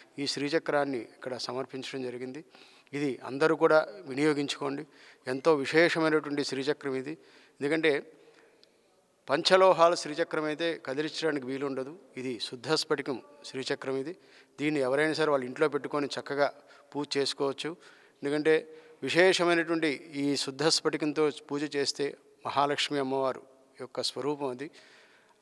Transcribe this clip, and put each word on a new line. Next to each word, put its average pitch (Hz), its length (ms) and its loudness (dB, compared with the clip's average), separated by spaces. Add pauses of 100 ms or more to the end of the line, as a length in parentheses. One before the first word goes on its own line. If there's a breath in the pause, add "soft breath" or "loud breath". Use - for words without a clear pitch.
(200 loud breath)
ఈ 143 80 -4
శ్రీచక్రాన్ని 143 720 -2
ఇక్కడ 123 400 -10
సమర్పించడం 131 680 -8
జరిగింది. 127 420 -10 (480 loud breath)
ఇది 143 300 -2
అందరూ 143 320 2
కూడా 156 320 6 (180)
వినియోగించుకోండి. 143 840 0 (400 loud breath)
ఎంతో 135 280 4
విశేషమైనటువంటి 151 880 2
శ్రీచక్రం 135 520 -4
ఇది. 131 160 -6 (500 soft breath)
ఎందుకంటే 156 500 2 (1160 soft breath)
పంచలోహాల 175 640 6
శ్రీచక్రం 156 500 -4
అయితే 156 420 -4
కదిలించడానికి 147 600 -4
వీలుండదు. 135 540 -6 (180)
ఇది 127 220 -6
శుద్ధ 127 340 -6
స్ఫటికం 143 480 -2 (240)
శ్రీచక్రం 131 520 -6
ఇది. 143 200 -8 (420 soft breath)
దీన్ని 147 220 0
ఎవరైనా 147 320 2
సరే 156 180 0
వాళ్ళ 131 140 2
ఇంట్లో 131 220 0
పెట్టుకొని 143 400 -4
చక్కగా 139 460 -2 (420 loud breath)
పూజ 143 120 -4 (100)
చేసుకోవచ్చు. 139 520 -4 (540 loud breath)
ఎందుకంటే 151 440 2 (360 loud breath)
విశేషమైనటువంటి 165 1120 2
ఈ 143 200 0
శుద్ధ 139 320 -2
స్ఫటికంతో 151 640 2 (200)
పూజ 143 240 -4
చేస్తే 139 420 -2 (280)
మహాలక్ష్మి 143 540 0
అమ్మవారు 135 580 -2 (240)
యొక్క 127 200 -8
స్వరూపం 143 460 -4
అది. 131 240 -8 (720 soft breath)